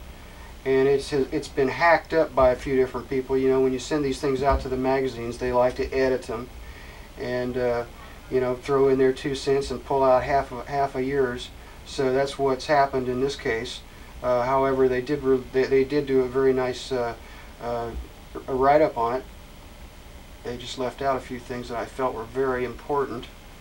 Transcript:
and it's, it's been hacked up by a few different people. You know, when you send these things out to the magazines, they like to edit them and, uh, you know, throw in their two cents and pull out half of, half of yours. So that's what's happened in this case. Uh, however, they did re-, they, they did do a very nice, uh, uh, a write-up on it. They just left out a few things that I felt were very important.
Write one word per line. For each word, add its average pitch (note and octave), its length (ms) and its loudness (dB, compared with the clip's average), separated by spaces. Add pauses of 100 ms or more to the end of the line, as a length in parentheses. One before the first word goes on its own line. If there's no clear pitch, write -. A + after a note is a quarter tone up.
(640)
and C3+ 240 4
it's, C#3 240 2
it's C#3 380 -2
been C#3 180 2
hacked D3+ 460 2
up D3+ 200 2
by B2+ 180 6
a B2 40 2
few C3+ 220 -2
different B2+ 320 0
people. C3+ 280 0
You C3 120 2
know, C3 100 4
when C3 140 4
you C3 40 -2
send D3 260 -2
these C3 180 -2
things C3+ 200 0
out C3+ 200 2
to C3+ 80 -6
the B2+ 80 -4
magazines, B2+ 600 -2
they B2+ 140 -2
like B2 240 4
to B2+ 180 -4
edit C3 300 0
them B2 260 -8 (720)
and, B2 380 -4
uh, A#2+ 260 0 (480)
you C3 80 2
know, B2+ 160 0
throw C#3 320 2
in C3 100 4
their C3 140 6
two C3+ 240 -4
cents C#3 340 0
and B2 160 -8
pull C#3 160 2
out D3+ 220 6
half C#3 300 0
of, A#2+ 120 -8
half C#3 300 -2
of C3 80 0
yours. C3 460 -2 (360)
So C3 280 0
that's C3+ 260 0
what's C3+ 280 0
happened C3+ 420 2
in B2 100 -2
this C#3 160 0
case. - 460 -4 (420)
Uh, B2 200 2
however, C3 440 4
they B2 140 0
did C#3 220 -2
re-, C3 280 4
they, C3 140 2
they C3+ 180 4
did C#3 240 0
do C3 140 4
a B2+ 60 2
very C3+ 260 4
nice, B2+ 400 -2
uh, A#2+ 220 -2 (460)
uh, A#2 300 -4 (560)
a C3+ 80 -2
write-up C#3+ 420 6
on - 200 0
it. - 60 -8 (1200)
They A#2+ 100 -8
just B2 240 -10
left B2+ 220 -4
out C3+ 160 2
a B2 40 -8
few B2+ 160 -10
things B2 300 -10
that A#2+ 100 -6
I A2 80 -4
felt B2+ 300 -4
were A2 80 -6
very B2+ 400 -2
important. B2 600 -4 (360)